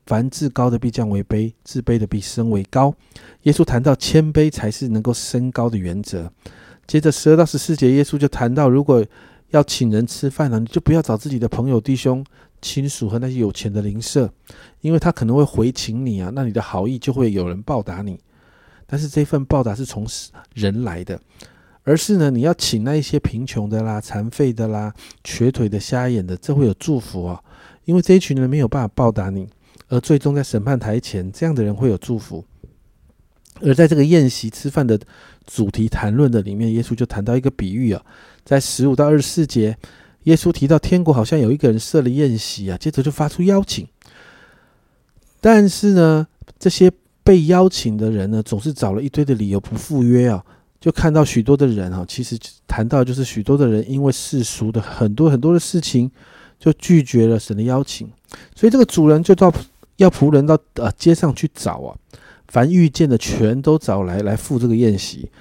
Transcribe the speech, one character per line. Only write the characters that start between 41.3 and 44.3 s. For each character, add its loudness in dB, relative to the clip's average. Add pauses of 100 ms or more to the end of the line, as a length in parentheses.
有 2
一 0
个 2
人 2
设 0
了 0
宴 0
席 -8
啊， -6
接 -6
着 -2
就 -2
发 -2
出 -4
邀 2
请。 -8 (1500)